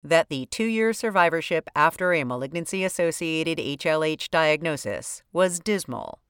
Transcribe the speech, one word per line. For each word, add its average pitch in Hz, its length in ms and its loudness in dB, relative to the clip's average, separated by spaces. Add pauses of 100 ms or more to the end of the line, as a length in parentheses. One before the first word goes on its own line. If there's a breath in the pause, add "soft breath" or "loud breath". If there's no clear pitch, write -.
that 160 240 4
the 131 220 -4
two-year 220 420 0
survivorship 170 800 0
after 165 380 4
a 156 120 2
malignancy-associated 160 1300 -2
H 143 280 -6
L 156 180 2
H 156 260 -4
diagnosis 151 920 0 (100)
was 175 280 2
dismal 185 680 -6